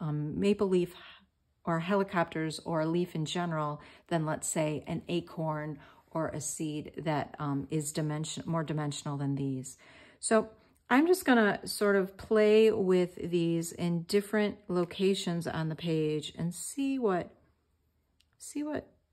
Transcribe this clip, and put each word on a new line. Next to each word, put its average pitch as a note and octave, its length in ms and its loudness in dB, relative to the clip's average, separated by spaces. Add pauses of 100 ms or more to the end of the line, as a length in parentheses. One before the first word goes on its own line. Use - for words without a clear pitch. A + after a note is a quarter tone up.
um, D3+ 380 -2
maple G3+ 300 4
leaf F3+ 260 2 (680)
or E3 160 0
helicopters E3+ 800 0
or E3 200 -2
a D#3 60 2
leaf F3 280 0
in D#3 120 -2
general D#3 560 -4 (240)
than, E3 180 0
let's - 240 -4
say, D#3 380 -2
an E3 220 -4
acorn D#3 720 -4 (340)
or D#3+ 160 -2
a - 120 -6
seed D3+ 580 -6
that, D3+ 420 -4
um, C#3 300 -2
is D#3 220 -4
dimension-, D#3 540 -4
more E3 160 -2
dimensional D3 560 -4
than C#3 160 -2
these. C3+ 420 -4 (440)
So A3 280 2 (400)
I'm C4+ 180 6
just F4+ 200 4
gonna A3+ 400 4
sort G3+ 300 2
of F#3+ 200 0
play G#3+ 540 6
with F#3 460 2
these E3+ 560 0
in E3+ 320 -2
different G3+ 520 0 (120)
locations F3+ 800 0
on D#3+ 220 -2
the D#3 60 -4
page D#3 640 -2
and E3+ 160 -4
see C4+ 440 -4
what, G3 360 0 (1040)
see - 240 -8
what D4 260 -6 (240)